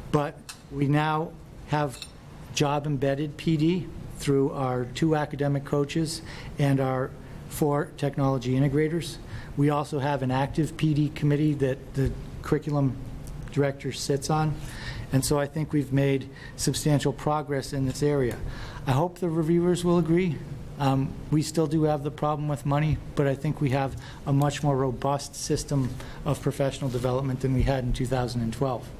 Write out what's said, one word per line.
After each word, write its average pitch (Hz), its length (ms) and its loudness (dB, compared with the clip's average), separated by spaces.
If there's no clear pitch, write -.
but 147 240 0
we 139 160 0
now 156 440 2
have 147 280 0
job-embedded 143 840 0
P 160 220 2
D 160 300 2
through 139 320 4
our 127 420 -2
two 156 220 4
academic 143 500 0
coaches 147 560 0
and 139 200 4
our 131 300 0
four 143 480 0
technology 135 560 0
integrators. 147 640 2
We 143 140 4
also 147 260 0
have 139 240 0
an 131 80 0
active 135 480 0
P 156 160 2
D 147 220 2
committee 147 400 2
that 135 400 -2
the 135 160 2
curriculum 143 520 2
director 139 400 0
sits - 380 -2
on, 156 240 2
and 135 140 2
so 147 140 4
I 143 80 0
think 151 260 -4
we've 135 180 0
made 139 380 2
substantial 147 560 2
progress 143 640 -2
in 135 140 0
this 127 160 -2
area. 143 340 2
I 143 60 0
hope 165 260 2
the 180 120 -2
reviewers 170 540 2
will 175 140 4
agree. 165 380 2
Um, 135 340 2
we 151 100 4
still 160 240 0
do 156 180 2
have 151 200 2
the 147 80 -2
problem 151 360 -2
with 147 200 -2
money, 147 320 2
but 147 100 4
I 139 80 4
think 139 280 -2
we 143 100 4
have 135 280 0
a 143 60 2
much 143 280 2
more 143 160 4
robust 135 580 0
system 143 540 0
of 143 160 0
professional 135 520 -2
development 127 480 0
than 135 160 2
we 123 80 4
had 131 200 2
in 123 100 0
two 135 120 0
thousand 120 360 0
and 113 120 -2
twelve. 131 340 -2